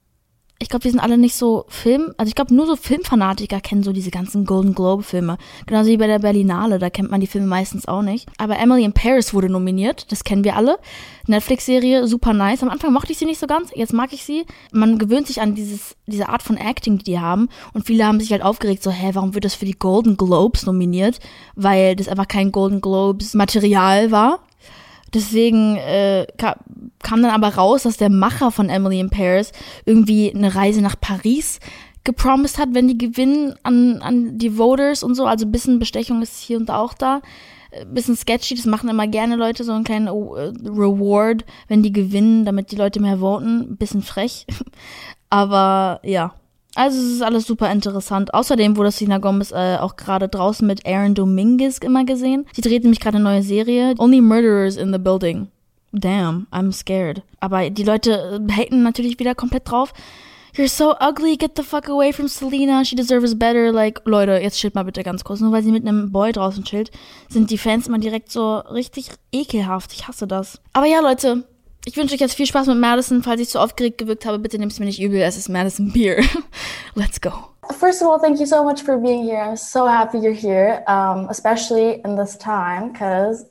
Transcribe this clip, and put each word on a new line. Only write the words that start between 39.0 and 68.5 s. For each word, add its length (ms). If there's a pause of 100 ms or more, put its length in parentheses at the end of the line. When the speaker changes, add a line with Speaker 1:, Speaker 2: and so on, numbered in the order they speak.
Speaker 1:
gerne 300
Leute, 260
so 80
einen 120
kleinen, 240
äh, 40
Reward, 1300 (220)
wenn 160
die 100
gewinnen, 520
damit 260
die 40
Leute 240
mehr 200
voten. 520
Ein 60
bisschen 240
frech. 440 (420)
<laughs> 420
Aber 720
ja. 300 (420)
Also 240
es 120
ist 100
alles 240
super 260
interessant. 600
Außerdem 440
wurde 140
Selena 260
Gomez, 340
äh, 260
auch 200
gerade 320
draußen 360
mit 200
Aaron 300
Dominguez 640
immer 260
gesehen. 480
Sie 80
dreht 220
nämlich 180
gerade 160
eine 80
neue 180
Serie. 540
Only 240
Murderers 560
in 160
the 60
Building. 500 (420)
Damn, 600
I'm 200
scared. 520 (180)
Aber 280
die 140
Leute, 640
äh, 60
haten 300
natürlich 360
wieder 160
komplett 340
drauf. 240 (600)
"You're 140
so 300
ugly, 380
get 200
the 60
fuck 260
away 240
from 160
Selena, 560
she 100
deserves 420
better." 360
Like, 320
Leute, 360
jetzt 160
chillt 180
mal 80
bitte 200
ganz 220
kurz. 160
Nur 100
weil 120
sie 100
mit 120
einem 280
Boy 180
draußen 320
chillt, 280 (360)
sind 240
die 60
Fans 300
immer 120
direkt 320
so 280